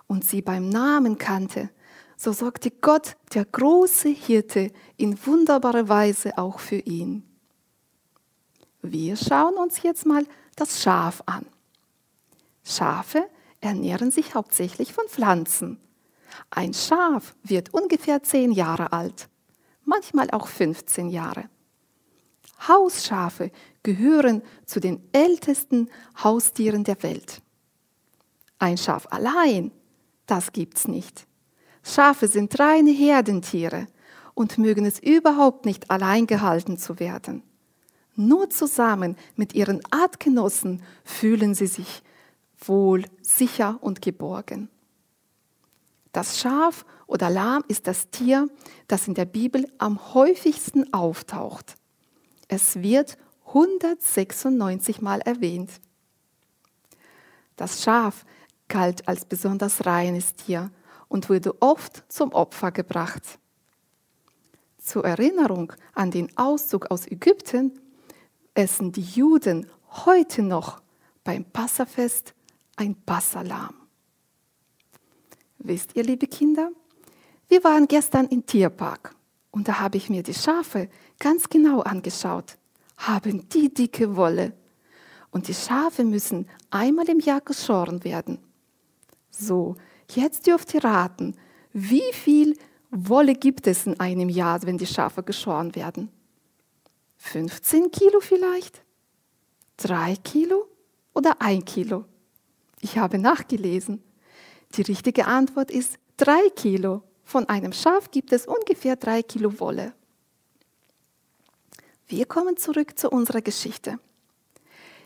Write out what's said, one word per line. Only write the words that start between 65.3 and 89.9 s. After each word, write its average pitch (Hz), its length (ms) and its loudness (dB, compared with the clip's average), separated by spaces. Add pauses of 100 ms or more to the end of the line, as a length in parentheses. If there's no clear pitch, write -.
an 185 180 -2
den 175 260 -4
Auszug 262 540 -2
aus 180 160 -6
Ägypten 262 720 0 (760)
essen 190 360 -2
die 196 100 -8
Juden 190 640 2 (380)
heute 349 380 4
noch 185 380 -4 (420)
beim - 220 -6
Passafest - 880 -4 (400)
ein 208 200 -4
Passalamm. - 800 -8 (1800)
Wisst - 380 -8
ihr, 233 80 -2
liebe 254 240 -2
Kinder, 302 440 0 (760)
wir 359 160 6
waren 302 240 8
gestern 285 400 4
im 247 180 -2
Tierpark - 680 0 (360)
und 208 160 -6
da 202 120 -2
habe 196 180 -2
ich 196 120 -6
mir 185 120 -2
die 175 120 -8
Schafe 302 560 -2 (300)
ganz 330 300 0
genau 302 320 6
angeschaut. 185 760 -6 (400)
Haben 208 520 -4
die 302 240 2
dicke 226 420 0
Wolle. 175 380 0 (800)
Und 180 160 -4
die 185 60 -6
Schafe 269 500 -2
müssen 208 440 -2 (220)
einmal 294 400 2
im 330 100 4
Jahr 285 220 2
geschoren 175 640 -2
werden. 175 360 -8 (920)
So, 180 460 -4 (340)